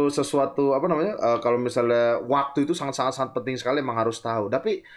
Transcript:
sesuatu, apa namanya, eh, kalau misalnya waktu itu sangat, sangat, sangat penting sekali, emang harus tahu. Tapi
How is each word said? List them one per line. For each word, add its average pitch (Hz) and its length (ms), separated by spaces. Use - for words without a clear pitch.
sesuatu, 139 680
apa 139 120
namanya, 175 280
eh, 117 240
kalau 120 220
misalnya 120 420
waktu 139 460
itu 165 80
sangat, 139 240
sangat, 131 160
sangat 131 180
penting 127 220
sekali, 127 240
emang 127 160
harus 113 240
tahu. 113 320
Tapi 196 320